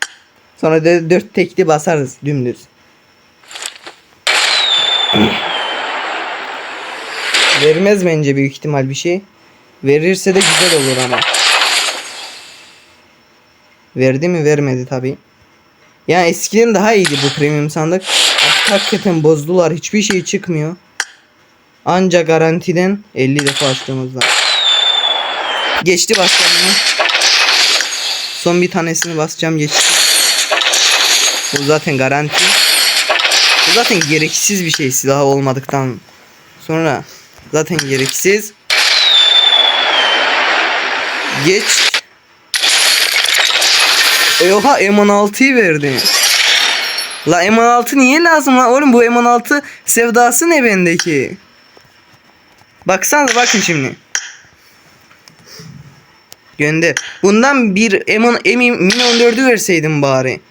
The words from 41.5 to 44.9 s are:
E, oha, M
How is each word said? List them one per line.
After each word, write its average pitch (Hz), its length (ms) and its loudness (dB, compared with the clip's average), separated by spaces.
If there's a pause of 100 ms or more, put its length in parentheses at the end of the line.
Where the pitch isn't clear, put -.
E, 180 120 4
oha, 208 240 4
M 202 240 2